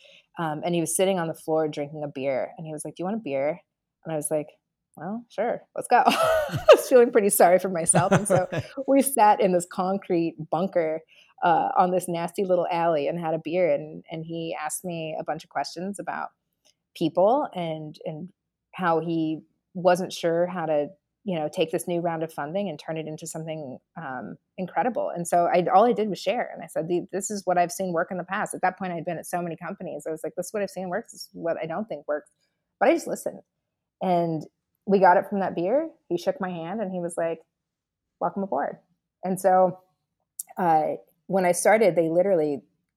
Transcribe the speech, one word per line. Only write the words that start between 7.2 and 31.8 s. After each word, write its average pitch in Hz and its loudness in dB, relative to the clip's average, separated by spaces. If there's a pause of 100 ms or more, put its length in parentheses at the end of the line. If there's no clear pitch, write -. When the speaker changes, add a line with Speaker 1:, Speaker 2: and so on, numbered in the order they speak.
Speaker 1:
sorry 185 6
for 190 -2
myself. 175 2
And 196 4
so 180 2 (200)
Speaker 2:
<laughs> - -10
Speaker 1:
we 269 6
sat 214 4
in 185 4
this 175 2
concrete 185 -2 (160)
bunker, 160 0 (400)
uh, 165 4
on 185 4
this 180 0
nasty 170 -4
little 180 2
alley 165 2
and 170 -2
had 160 -2
a 165 -2
beer. 160 0
And, 156 -6
and 165 -10
he 165 -8
asked 151 -10
me 160 -8
a - -10
bunch 160 -8
of - -20
questions 175 -8
about 147 -8 (680)
people 196 2
and, 156 -8
and 160 -10 (420)
how 165 0
he 160 -2 (320)
wasn't 180 2
sure 170 0
how 180 -6
to, 147 0 (340)
you 180 -4
know, 151 -2
take 160 -2
this 170 -4
new 175 -2
round 165 -2
of 160 -4
funding 170 -6
and 151 -10
turn 160 -8
it 156 -8
into 156 -12
something, 156 -10 (180)
um, 135 -10 (220)
incredible. 202 -2
And 170 -6
so 175 4
I, 175 4
all 190 8
I 240 6
did 208 -2
was 175 -6
share. 208 -4
And 185 -12
I 170 -12
said, 160 -6
"The, 175 -2
this 196 -6
is 202 -6
what 175 2
I've 175 2
seen 185 -4
work 165 -2
in 185 -6
the 180 -6
past." 190 -6
At 156 -10
that 185 0
point, 185 -6
I'd 165 -8
been 170 -6
at - -12
so 180 -4
many 170 -6
companies. 165 -10
I 160 -6
was 156 -8
like, - -10
"This 180 -6
is - -10
what 208 -4
I've 190 -4
seen 185 -10
work. 202 -6
This 196 -20
is - -18
what 165 -4
I - -8
don't 165 -6